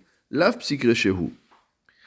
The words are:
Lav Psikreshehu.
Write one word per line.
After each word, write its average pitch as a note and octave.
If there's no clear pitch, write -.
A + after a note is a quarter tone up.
Lav F#3+
Psikreshehu. A2+